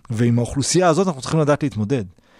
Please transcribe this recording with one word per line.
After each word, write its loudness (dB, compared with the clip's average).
ועם 2
האוכלוסייה 0
הזאת 2
אנחנו -4
צריכים -2
לדעת 2
להתמודד. -2